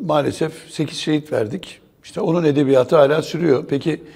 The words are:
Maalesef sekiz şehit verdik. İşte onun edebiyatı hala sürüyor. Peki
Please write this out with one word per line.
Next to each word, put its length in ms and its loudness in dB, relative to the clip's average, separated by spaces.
Maalesef 460 -2
sekiz 280 -6
şehit 340 -4
verdik. 480 -6
İşte 160 -10
onun 240 0
edebiyatı 520 2
hala 260 4
sürüyor. 460 0
Peki 340 -4